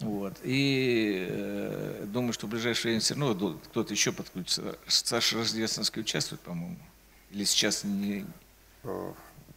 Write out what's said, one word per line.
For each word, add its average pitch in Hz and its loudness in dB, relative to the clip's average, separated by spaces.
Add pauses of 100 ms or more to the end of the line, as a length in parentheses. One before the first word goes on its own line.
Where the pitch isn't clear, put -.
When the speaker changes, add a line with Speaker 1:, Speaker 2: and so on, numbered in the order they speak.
Speaker 1:
Вот. 101 -2
И, 127 4
э, 101 -2
думаю, 117 0
что - -6
в 101 -4
ближайшее 117 0
время 113 4
всё - 4
равно 139 2
до-, 90 0
кто-то - -2
ещё - 4
подключится. - -4 (100)
Саша - 2
Рождественский 110 0
участвует, - -2
по-моему, - -6 (540)
или 101 -4
сейчас 101 2
не 101 -2 (580)
Speaker 2:
Э, 92 -6 (440)